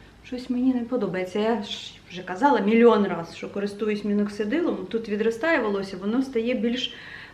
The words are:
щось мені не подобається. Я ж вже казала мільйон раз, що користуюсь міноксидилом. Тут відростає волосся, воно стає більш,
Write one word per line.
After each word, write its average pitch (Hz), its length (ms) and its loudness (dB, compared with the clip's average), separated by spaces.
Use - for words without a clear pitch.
щось - 260 -10
мені 254 240 2
не 240 60 0
подобається. 196 580 -2
Я 214 240 2
ж - 320 -12
вже 175 120 -12
казала 220 380 2
мільйон 220 460 8
раз, 165 300 -6
що - 140 -10
користуюсь 208 540 -4
міноксидилом. 208 720 0
Тут 226 180 -4
відростає 226 520 0
волосся, 196 360 -2
воно 208 260 0
стає 240 320 -2
більш, 233 400 -2